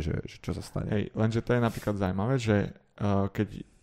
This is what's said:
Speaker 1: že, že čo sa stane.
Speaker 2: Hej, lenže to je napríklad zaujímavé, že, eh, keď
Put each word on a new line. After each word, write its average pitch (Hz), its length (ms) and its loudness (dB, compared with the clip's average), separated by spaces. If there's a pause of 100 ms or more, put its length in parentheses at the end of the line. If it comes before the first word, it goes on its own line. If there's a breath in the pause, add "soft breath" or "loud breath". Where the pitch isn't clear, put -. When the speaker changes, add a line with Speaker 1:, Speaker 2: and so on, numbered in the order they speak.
Speaker 1:
že, 80 200 -2
že - 200 -12
čo - 100 -6
sa - 100 -6
stane. - 280 -6
Speaker 2:
Hej, 107 140 0 (100)
lenže 113 260 2
to 113 120 0
je 123 100 4
napríklad 107 340 0
zaujímavé, 98 400 0
že, 110 220 4 (400)
eh, 98 320 2
keď - 340 -4 (200)